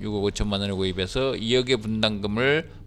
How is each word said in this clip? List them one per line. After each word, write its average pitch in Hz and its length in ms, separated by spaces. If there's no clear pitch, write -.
육억 104 240
오천만 104 340
원에 101 140
구입해서 95 640
이억의 123 400
분담금을 110 920